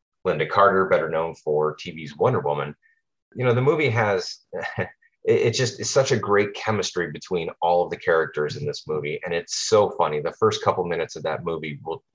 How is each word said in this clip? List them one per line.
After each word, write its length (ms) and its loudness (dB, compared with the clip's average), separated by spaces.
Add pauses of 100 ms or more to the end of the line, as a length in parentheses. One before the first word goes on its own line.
(240)
Linda 220 0
Carter, 400 4
better 220 2
known 280 -2
for 400 0
T 160 -12
V's 240 -12
Wonder 240 2
Woman. 340 -2 (600)
You 80 -4
know, 100 4
the 80 2
movie 260 2
has, 580 0
<laughs> 60 -20
it, 360 -6 (360)
it 300 4
just 240 -2
is 100 -6
such 220 4
a 60 4
great 360 2
chemistry 600 -2
between 360 -4 (140)
all 220 4
of 60 -8
the 60 -6
characters 600 0
in 100 -6
this 220 -8
movie. 360 -4
And 80 -6
it's 360 -4
so 220 4
funny. 300 0
The 120 -4
first 320 0
couple 200 2
minutes 300 -4
of 80 -12
that 220 -4
movie 400 -6
will 180 -8 (120)